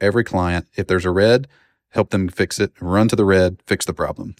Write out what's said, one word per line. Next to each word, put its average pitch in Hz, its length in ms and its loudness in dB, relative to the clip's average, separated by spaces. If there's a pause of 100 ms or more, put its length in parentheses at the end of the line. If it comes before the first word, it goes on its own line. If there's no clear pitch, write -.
every 101 220 0
client. 90 540 -4
If 98 100 -6
there's 92 180 0
a 92 60 -2
red, 113 380 2 (400)
help 107 220 -2
them 95 180 -2
fix - 320 -4
it, 101 200 -2
run 98 280 2
to 110 80 -2
the 110 80 4
red, 95 420 2
fix - 180 -4
the 92 80 -4
problem. - 480 -8